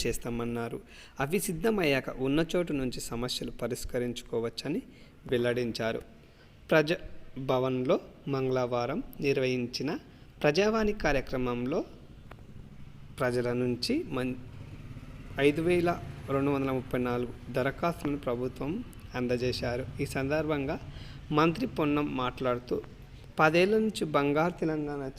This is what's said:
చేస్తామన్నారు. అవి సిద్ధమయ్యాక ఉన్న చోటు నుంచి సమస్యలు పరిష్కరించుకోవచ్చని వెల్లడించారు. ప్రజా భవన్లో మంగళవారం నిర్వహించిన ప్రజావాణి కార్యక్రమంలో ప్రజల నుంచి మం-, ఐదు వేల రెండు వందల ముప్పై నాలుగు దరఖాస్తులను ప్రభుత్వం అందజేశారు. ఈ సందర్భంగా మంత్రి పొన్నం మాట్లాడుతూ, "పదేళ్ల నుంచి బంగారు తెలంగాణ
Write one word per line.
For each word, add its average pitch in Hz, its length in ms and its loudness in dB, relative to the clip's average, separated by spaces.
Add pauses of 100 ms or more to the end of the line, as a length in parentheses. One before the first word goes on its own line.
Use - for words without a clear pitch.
చేస్తామన్నారు. 117 760 -2 (400)
అవి 147 180 2
సిద్ధమయ్యాక 160 840 2
ఉన్న 147 240 4 (100)
చోటు 170 160 2
నుంచి 131 280 -2
సమస్యలు 123 500 -4
పరిష్కరించుకోవచ్చని 120 1300 -2 (440)
వెల్లడించారు. 120 760 0 (680)
ప్రజా 156 260 6 (420)
భవన్లో 131 600 2 (280)
మంగళవారం 131 760 0 (180)
నిర్వహించిన 135 800 0 (440)
ప్రజావాణి 208 500 4
కార్యక్రమంలో 131 920 0 (1300)
ప్రజల 123 340 2
నుంచి 123 520 0
మం-, 127 300 -2 (1080)
ఐదు 147 220 6
వేల 175 400 4 (280)
రెండు 139 200 4
వందల 135 200 2
ముప్పై 127 280 -2
నాలుగు 123 540 -2
దరఖాస్తులను 143 680 0
ప్రభుత్వం 135 640 -2 (300)
అందజేశారు. 123 720 0 (140)
ఈ 139 60 0
సందర్భంగా 147 840 0 (400)
మంత్రి 165 340 4
పొన్నం 147 500 2
మాట్లాడుతూ, 123 640 0 (560)
"పదేళ్ల 175 400 6
నుంచి 214 260 2
బంగారు 147 480 4
తెలంగాణ 147 680 -2